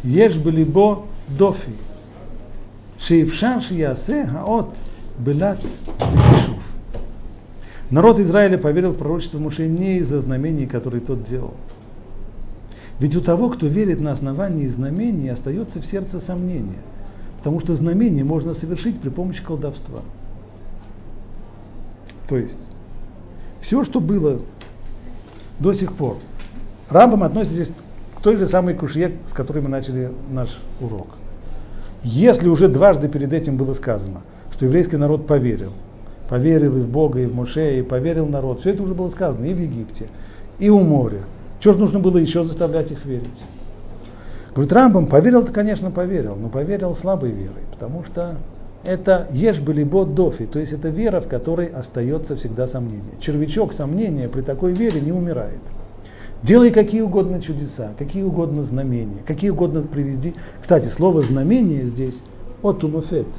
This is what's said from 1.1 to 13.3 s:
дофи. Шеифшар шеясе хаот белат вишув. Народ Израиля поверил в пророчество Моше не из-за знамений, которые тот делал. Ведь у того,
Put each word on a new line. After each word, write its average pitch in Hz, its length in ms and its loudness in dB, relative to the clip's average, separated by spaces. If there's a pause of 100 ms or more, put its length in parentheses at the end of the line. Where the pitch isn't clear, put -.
дофи. 139 440 2 (1300)
Шеифшар 170 600 2
шеясе 185 640 -2
хаот 180 480 -2 (460)
белат 156 400 0 (400)
вишув. - 640 6 (1300)
Народ 185 280 8
Израиля 190 380 6
поверил 165 360 2
в - 40 -4
пророчество 156 400 -4
Моше 156 300 -2
не 185 300 0
из-за 143 220 0
знамений, 139 460 0
которые 120 360 -4
тот 120 240 -4
делал. 123 280 -6 (1500)
Ведь 143 160 2
у 175 60 2
того, 175 280 2